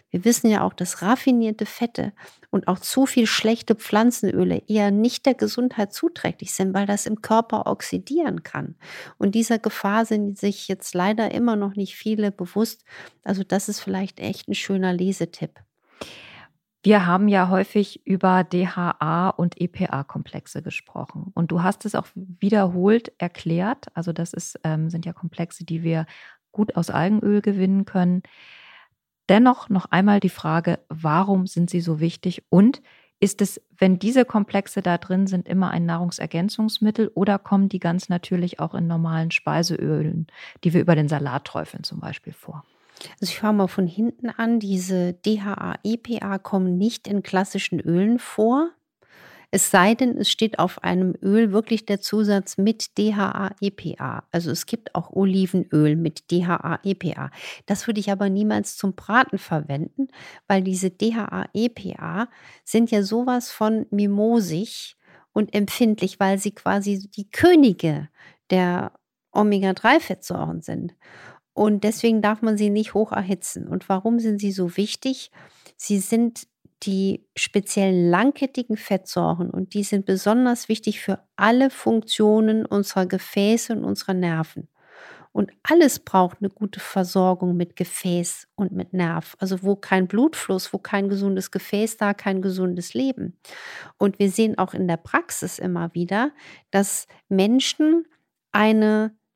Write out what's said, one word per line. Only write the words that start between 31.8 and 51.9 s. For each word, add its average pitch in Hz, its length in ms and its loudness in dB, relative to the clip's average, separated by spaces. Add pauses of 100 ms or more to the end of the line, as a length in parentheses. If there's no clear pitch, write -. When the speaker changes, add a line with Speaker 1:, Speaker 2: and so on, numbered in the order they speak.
Speaker 2:
so 165 180 -2
wichtig? 170 500 -4
Und 202 340 6 (360)
ist 196 220 0
es, - 180 -2 (160)
wenn 185 220 4
diese 240 260 4
Komplexe 202 600 -2
da 175 160 0
drin 185 260 0
sind, 185 220 -2
immer 185 240 0
ein 170 160 -2
Nahrungsergänzungsmittel 185 1300 -2
oder 196 240 2
kommen 196 280 2
die 190 120 -4
ganz 175 300 -2
natürlich 175 500 -2
auch 165 160 -4
in 170 100 -2
normalen 165 460 0
Speiseölen, 156 960 -2 (360)
die 160 100 2
wir 175 80 6
über 170 140 6
den 151 140 2
Salat 139 360 -4
träufeln - 380 -10
zum - 160 -10
Beispiel, - 340 -12
vor? - 300 -18 (560)
Speaker 1:
Also 185 100 -8
ich - 80 -10
fange 214 200 0
mal 190 100 4
von 185 200 0
hinten 226 420 -2
an. 226 320 0
Diese 185 500 0
D 208 300 -2
H 202 140 -4
A, - 280 -6
E 220 140 -2
P 226 240 -8
A 196 160 -4
kommen 185 400 0
nicht 214 320 -2
in 202 140 -2
klassischen 190 580 -2
Ölen 202 380 2
vor. 254 500 0 (840)
Es - 180 2
sei 196 260 6
denn, 247 220 0
es - 140 0
steht - 280 0
auf - 240 -2
einem 180 380 2
Öl 202 300 4
wirklich 220 340 0
der 202 140 -2